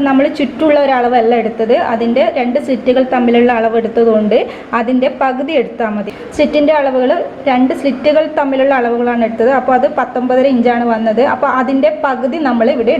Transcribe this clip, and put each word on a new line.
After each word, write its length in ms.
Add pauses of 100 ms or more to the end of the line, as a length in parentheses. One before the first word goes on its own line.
നമ്മൾ 180 (120)
ചുറ്റുള്ള 460
ഒരളവല്ല 580
എടുത്തത്, 320 (200)
അതിൻ്റെ 300 (140)
രണ്ട് 280
സ്ലിറ്റുകൾ 380 (100)
തമ്മിലുള്ള 360 (100)
അളവ് 220
എടുത്തതുകൊണ്ട് 560 (420)
അതിൻ്റെ 300 (120)
പകുതി 400
എടുത്താൽ 340
മതി. 160 (240)
സ്ലിറ്റിൻ്റെ 440
അളവുകൾ 320 (380)
രണ്ട് 300
സ്ലിറ്റുകൾ 440 (160)
തമ്മിലുള്ള 420
അളവുകളാണ് 460
എടുത്തത്, 320
അപ്പോൾ 200
അത് 80 (120)
പത്തൊമ്പതര 460 (100)
ഇഞ്ചാണ് 380
വന്നത്. 300 (100)
അപ്പോൾ 160 (120)
അതിൻ്റെ 300 (140)
പകുതി 420
നമ്മൾ 280
ഇവിടെ 240